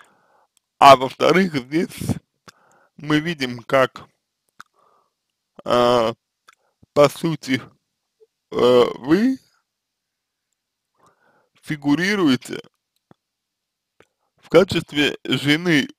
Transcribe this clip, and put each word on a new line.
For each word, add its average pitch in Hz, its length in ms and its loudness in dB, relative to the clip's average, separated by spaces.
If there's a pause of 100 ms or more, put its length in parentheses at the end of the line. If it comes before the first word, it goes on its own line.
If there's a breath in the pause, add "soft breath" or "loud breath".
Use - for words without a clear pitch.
(800 soft breath)
а 135 180 6
во-вторых, 151 580 -2
здесь 143 640 -8 (760 soft breath)
мы 151 220 -2
видим, 135 440 -8
как, - 440 -2 (1600)
а, 120 480 0 (800)
по 147 160 4
сути, 143 540 -6 (880)
э, 120 340 4 (140)
вы 208 400 0 (2250)
фигурируете 156 960 -2 (1800)
в - 140 -20
качестве 156 720 0
жены, 147 640 0 (100)